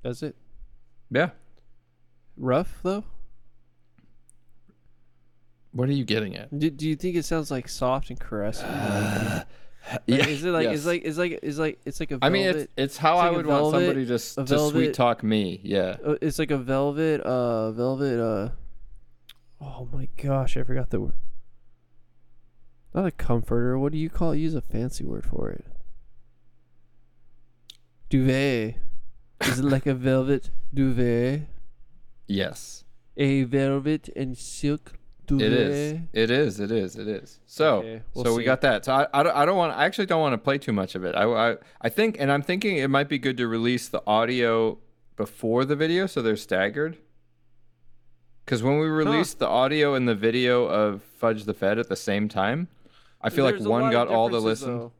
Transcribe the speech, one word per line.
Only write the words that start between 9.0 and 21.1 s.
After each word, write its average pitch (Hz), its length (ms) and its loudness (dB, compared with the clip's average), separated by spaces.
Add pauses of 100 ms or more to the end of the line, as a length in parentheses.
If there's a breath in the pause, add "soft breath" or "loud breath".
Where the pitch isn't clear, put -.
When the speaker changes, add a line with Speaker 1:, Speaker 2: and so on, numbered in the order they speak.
Speaker 1:
Like, - 140 -8
Speaker 2:
yeah, 127 200 4
Speaker 1:
is 151 180 -4
it 180 60 0
like, 165 140 2
Speaker 2:
yes. - 160 0
Speaker 1:
is 151 60 -4
like, 175 160 0
is 156 160 -4
like, 175 240 -4
is 147 160 -6
like, 156 280 -4
it's 139 140 -8
like 156 120 -6
a 135 100 -6
Speaker 2:
I 139 60 4
mean, 196 180 2
it's, 180 100 2
Speaker 1:
velvet, 151 200 -6
Speaker 2:
it's 135 220 -2
how 160 160 4
Speaker 1:
it's 175 80 6
Speaker 2:
I 170 60 6
Speaker 1:
like 175 40 4
a 170 60 2
Speaker 2:
would 156 80 -2
want 147 260 4
somebody 170 320 2
Speaker 1:
velvet, 120 40 -4
Speaker 2:
to 123 60 0
s-, - 240 -4
Speaker 1:
a 139 60 -4
Speaker 2:
to 143 140 2
sweet 147 140 2
Speaker 1:
velvet, 147 220 2
Speaker 2:
talk 120 280 2
me. 104 420 0
Yeah. 98 400 0
Speaker 1:
uh, 151 160 0
it's 147 180 -2
like 151 120 -2
a 143 80 2
velvet, 143 640 0
uh, 117 500 0
velvet, 131 480 0
uh, 110 300 -2 (1120)
oh 131 300 -12
my 131 160 0 (160)
gosh, 135 360 4
I - 60 4
forgot 127 260 4
the 101 100 2
word. - 140 4 (1800)